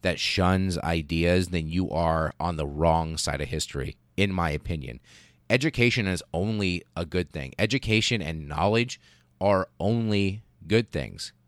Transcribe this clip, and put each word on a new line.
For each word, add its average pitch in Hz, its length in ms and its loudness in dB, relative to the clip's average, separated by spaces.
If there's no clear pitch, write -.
that 85 180 -2
shuns 92 600 2
ideas, 85 680 2
then 85 200 -2
you 87 220 0
are 80 500 0
on 85 160 -2
the 76 100 -2
wrong 80 520 2
side 73 240 -4
of 69 60 -6
history, 73 500 -6
in 98 160 0
my 87 160 0
opinion. 71 500 -6
Education 120 560 2
is 92 160 0
only 95 500 0
a 85 80 -2
good 87 260 -2
thing. 67 280 -8
Education 110 640 0
and 78 260 -6
knowledge 104 500 0
are 95 260 2
only 104 640 0
good 110 240 2
things. 55 440 -8